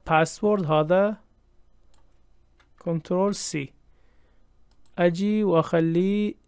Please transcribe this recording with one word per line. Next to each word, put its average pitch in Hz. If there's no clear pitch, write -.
باسورد 165
هذا، 180
كنترول 180
سي، -
أجي 196
وأخليه 180